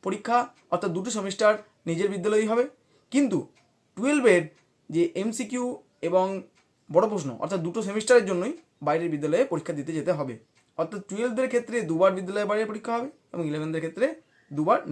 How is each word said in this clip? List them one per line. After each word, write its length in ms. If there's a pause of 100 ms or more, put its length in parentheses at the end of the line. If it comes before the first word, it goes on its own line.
পরীক্ষা 320 (360)
অর্থাৎ 240
দুটো 200
সেমিস্টার 340 (380)
নিজের 240
বিদ্যালয়েই 380
হবে, 120 (500)
কিন্তু 240 (600)
টুয়েলভের 460 (460)
যে 140 (180)
এমসিকিউ 420 (460)
এবং 160 (640)
বড় 220
প্রশ্ন 180 (140)
অর্থাৎ 240
দুটো 200
সেমিস্টারের 420
জন্যই 240 (340)
বাইরের 260
বিদ্যালয়ে 380
পরীক্ষা 280
দিতে 180
যেতে 220
হবে। 140 (440)
অর্থাৎ 320
টুয়েলভদের 420
ক্ষেত্রে 260 (120)
দুবার 280
বিদ্যালয়ের 340
বাইরে 200
পরীক্ষা 240
হবে 140 (240)
এবং 160
ইলেভেনদের 340
ক্ষেত্রে 220 (460)
দুবার 280 (120)